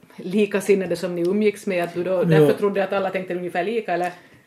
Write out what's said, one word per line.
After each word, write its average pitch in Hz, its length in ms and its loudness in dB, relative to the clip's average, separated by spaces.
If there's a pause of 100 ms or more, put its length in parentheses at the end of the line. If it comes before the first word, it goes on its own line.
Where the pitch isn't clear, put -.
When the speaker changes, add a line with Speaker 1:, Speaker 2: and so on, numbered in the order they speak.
(160)
Speaker 1:
likasinnade 196 800 0
som 180 180 -6
ni 170 80 -2
umgicks 202 440 0
med, 180 180 0
att 170 100 -8
du 175 100 -4
då 180 60 -2
Speaker 2:
Ja. 180 140 0
Speaker 1:
därför 156 340 6
trodde 196 260 0
att 190 80 -6
alla 190 180 -2
tänkte 185 240 -6
ungefär 175 300 -4
lika, 214 300 -4
eller? 175 180 -2 (340)